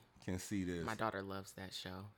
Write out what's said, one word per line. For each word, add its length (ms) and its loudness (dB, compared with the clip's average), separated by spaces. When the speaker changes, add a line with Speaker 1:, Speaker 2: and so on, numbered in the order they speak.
Speaker 1:
can 140 4
see 280 2
this. 200 2
Speaker 2:
my 80 2
daughter 300 2
loves 300 -4
that 200 -8
show. 320 -4